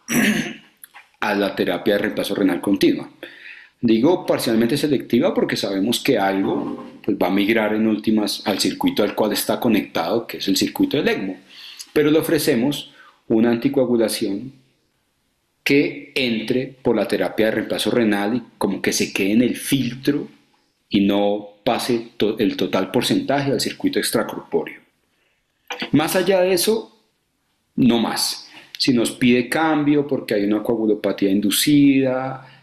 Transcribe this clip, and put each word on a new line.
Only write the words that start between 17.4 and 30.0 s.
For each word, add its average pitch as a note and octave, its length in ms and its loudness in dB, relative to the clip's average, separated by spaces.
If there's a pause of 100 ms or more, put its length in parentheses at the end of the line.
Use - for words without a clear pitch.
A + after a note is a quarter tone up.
de A2 40 0
reemplazo G#2 400 -2
renal G#2+ 440 0
y A#2+ 80 -4 (140)
como F#2+ 240 -2
que - 120 -2
se - 180 -2
quede G2+ 220 -2
en A#2 80 4
el A2+ 160 0
filtro C#3 680 -4 (640)
y G2+ 120 2
no G2+ 460 0 (160)
pase A#2 520 -2
to-, A2 240 -2
el A#2+ 160 0
total F#2+ 360 -2
porcentaje C3+ 600 0
al C#3+ 80 0
circuito - 400 -4
extracorpóreo. - 800 -4 (1120)
Más D#3 240 2
allá F#3 260 2
de F#3 120 2
eso, G#3+ 440 0 (760)
no A#2 240 4
más. - 480 -4 (300)
Si - 160 2
nos A#2 180 2
pide B2 380 2
cambio D3 580 2